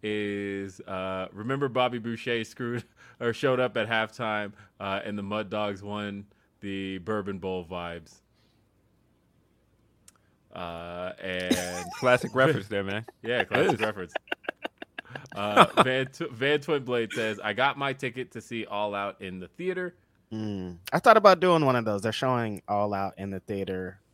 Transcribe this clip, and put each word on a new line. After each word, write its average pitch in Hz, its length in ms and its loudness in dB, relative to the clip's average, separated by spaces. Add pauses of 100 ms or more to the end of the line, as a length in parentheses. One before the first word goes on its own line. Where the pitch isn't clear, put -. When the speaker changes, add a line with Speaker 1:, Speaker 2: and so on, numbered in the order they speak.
Speaker 1:
is, 101 760 -4
uh, 95 500 -4
remember 131 380 -2
Bobby 123 280 2
Boucher 117 460 -2
screwed 120 400 -6 (200)
<laughs> - 180 -20
or 120 120 2
showed 131 280 2
up 120 160 0
at 107 100 0
halftime, 110 640 -2 (300)
uh, 98 240 -2
and 104 120 -6
the 101 60 -6
Mud 104 260 -4
Dogs 101 320 -4
won 101 440 -8 (340)
the 98 400 -6
Bourbon 98 400 -4
Bowl 92 260 -6
vibes." 85 540 -10 (2250)
Uh, 87 680 -8
and 90 760 -2
Speaker 2:
<laughs> - 60 -12
Classic 127 360 4
reference 127 320 4
there, 101 160 -2
man. 101 220 -6 (180)
Speaker 1:
Yeah, 120 180 0
Speaker 2:
It 95 80 0
Speaker 1:
classic 165 260 4
Speaker 2:
is. 101 40 -4
Speaker 1:
reference. 101 340 -4 (1200)
Uh, 104 300 6 (100)
Speaker 2:
<laughs> - 80 8
Speaker 1:
Van 127 240 2
Tw-, 147 240 -10
Van 135 300 2
Twin 143 220 0
Blade 117 300 0
says, 110 300 -2
"I 104 100 0
got 131 240 2
my 139 160 -2
ticket 127 400 -6
to 113 80 -12
see 113 240 -6
All 104 280 -2
Out 101 280 -4
in 92 180 -8
the 90 80 -12
theater." 180 480 -6 (360)
Speaker 3:
Mm. 101 460 -6 (140)
I 165 80 2
thought 220 180 10
about 196 220 10
doing 170 260 6
one 131 100 6
of 117 100 2
those. 104 160 0
They're 110 100 0
showing 117 560 0
All 104 260 0
Out 98 240 -4
in 98 140 -6
the 95 80 -6
theater 92 600 -4 (140)